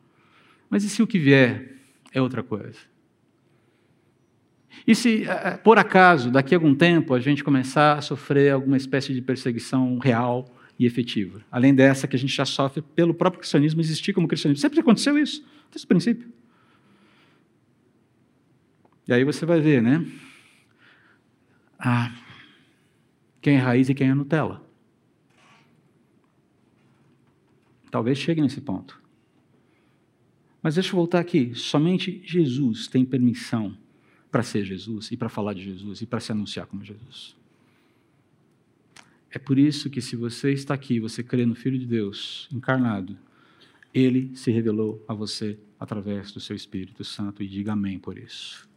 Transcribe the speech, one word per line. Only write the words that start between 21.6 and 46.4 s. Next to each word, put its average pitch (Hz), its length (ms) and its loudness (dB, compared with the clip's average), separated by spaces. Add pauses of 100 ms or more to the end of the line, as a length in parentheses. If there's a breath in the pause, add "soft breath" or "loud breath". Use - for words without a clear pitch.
Ah, 120 320 0 (1300 loud breath)
quem 143 140 4
é 131 40 4
raiz 127 300 2
e 139 60 2
quem 135 120 0
é 131 60 4
Nutella. 139 500 -2 (3250 soft breath)
Talvez 123 280 -2
chegue 160 240 -2
nesse 123 200 -2
ponto. - 400 -10 (1600)
Mas 156 140 -2
deixa 185 160 -2
eu 202 40 -4
voltar 170 240 2
aqui. 139 360 -2
Somente 175 680 -2
Jesus 135 640 -2
tem 127 160 0
permissão 120 720 -2 (560 soft breath)
para 117 120 0
ser 104 200 -4
Jesus 98 480 -12
e 117 60 -10
para 117 100 -8
falar 104 260 -6
de 92 100 -12
Jesus 98 380 -14
e 117 40 -12
para 113 140 -8
se - 120 -10
anunciar 101 360 -8
como 101 180 -14
Jesus. - 500 -20 (2000 soft breath)
É 135 80 -12
por 135 180 -2
isso 147 320 0
que 120 120 -8
se - 140 -10
você 117 380 -4
está 139 200 -6
aqui, 131 260 -4
você 113 240 -10
crê 123 220 -2
no 117 100 0
Filho 131 240 -6
de 127 60 -10
Deus 110 680 -8
encarnado, 117 640 -4 (760 soft breath)
ele 131 420 0
se - 160 -4
revelou 110 560 -2
a 113 60 -8
você 104 440 -8 (220)
através 101 520 -10
do - 80 -16
seu - 160 -12